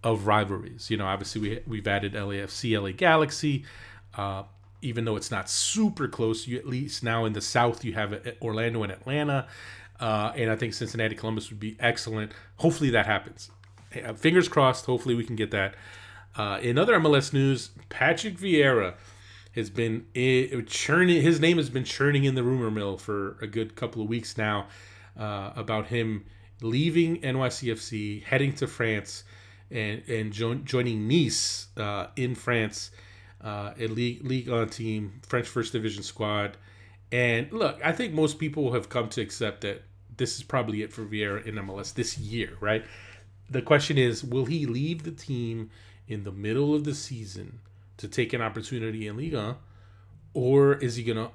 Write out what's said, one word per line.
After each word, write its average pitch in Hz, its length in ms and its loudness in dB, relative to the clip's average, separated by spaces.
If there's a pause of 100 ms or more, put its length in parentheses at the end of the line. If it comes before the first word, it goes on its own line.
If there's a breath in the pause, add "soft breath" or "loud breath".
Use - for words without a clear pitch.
of 107 240 2
rivalries. 101 600 0
You 110 100 2
know, 101 80 -2
obviously 98 340 -2
we, 107 260 -2
we've 107 220 -4
added 101 260 0
L 101 160 -4
A 101 120 -4
F 98 80 -10
C, 117 240 0
L 101 120 0
A 95 60 -4
Galaxy, 151 720 4 (500 loud breath)
uh, 98 300 -4 (360)
even 120 240 -2
though 110 120 0
it's - 160 -6
not 95 180 -4
super 208 560 0
close, 113 400 -2
you 123 120 -6
at - 80 -10
least 135 360 -6
now 113 220 2
in 110 80 0
the 104 80 -4
South, 120 440 2
you 110 100 -4
have, 104 180 -2
uh, 104 60 -8 (220)
Orlando 113 440 -2
and 98 80 -4
Atlanta. 139 560 -2 (500 loud breath)
Uh, 107 380 0
and 117 120 0
I 110 60 2
think 110 200 -4
Cincinnati, 110 420 -2
Columbus 110 340 -4
would 107 80 -12
be 107 220 -8
excellent. 110 500 0 (260 loud breath)
Hopefully 160 340 4
that 113 160 6
happens. - 440 -2 (540)
Uh, 113 80 -8
fingers 165 360 4
crossed. 131 380 4
Hopefully 127 280 2
we 117 100 0
can 120 100 -6
get 104 160 -2
that. 98 240 0 (600 loud breath)
Uh, 101 260 -2
in 123 160 2
other 214 160 6
M 165 120 6
L 151 100 8
S 139 160 2
news, 135 380 2 (180)
Patrick 170 480 0
Vieira 139 580 4 (600 loud breath)
has 104 140 -4
been, 113 440 -2
uh, 127 520 2
churning. 175 560 4
His 156 180 6
name 165 160 6
has 143 140 0
been 127 140 -2
churning 139 400 4
in 131 120 4
the 127 80 0
rumor 123 260 2
mill 101 280 -2
for 101 420 -4
a 110 80 -6
good 110 260 -4
couple 113 280 -4
of 107 60 -2
weeks 113 280 -4
now, 107 320 0 (500 loud breath)
uh, 104 380 -6
about 107 300 -2
him 110 400 -2 (340 soft breath)
leaving 160 640 2
N 131 140 0
Y 131 100 2
C 120 240 -2
F 110 60 -4
C, 104 420 -6
heading 139 360 2
to 131 100 -2
France, - 580 -4 (460 loud breath)
and, 110 380 -4
and 110 240 -2
join-, 117 320 -2
joining 120 440 0
Nice, - 680 2
uh, 104 400 -4
in 127 180 -2
France, 113 560 0 (520 loud breath)
uh, 104 360 -6
a 113 100 -2
Ligue, 120 360 -4
Ligue 127 240 -2
un 117 200 0
team, 107 580 -6
French 120 200 -2
First 113 260 -4
Division 107 300 -4
squad. 104 540 -4 (560 soft breath)
And 120 400 2
look, 202 320 -2
I 160 80 2
think 208 200 -2
most 151 260 2
people 147 340 -2
have 117 160 -2
come 117 220 -2
to - 100 -4
accept 104 400 -4
that 101 220 -6 (340)
this 123 200 -2
is - 60 -12
probably 110 400 -2
it 107 100 -8
for 110 120 -10
Vieira 104 400 -4
in 107 140 -6
M 98 120 -8
L 95 80 -8
S 98 140 -10
this - 260 -4
year, 104 420 -6
right? 110 240 0 (640 loud breath)
The 131 120 0
question 143 360 4
is, 120 260 4
will 123 220 0
he 147 200 0
leave 147 360 -2
the 160 100 -8
team 117 580 -6 (380 loud breath)
in 107 160 -6
the 98 80 -8
middle 113 420 0
of 151 100 0
the 147 100 -4
season 98 680 -12 (380 soft breath)
to 101 100 -10
take 117 240 -2
an 123 80 -2
opportunity 110 680 -4
in 104 100 -8
Ligue 151 180 -6
un? 113 220 -4 (800 soft breath)
Or 139 400 6
is 131 220 -2
he 120 80 -6
gonna 113 300 -2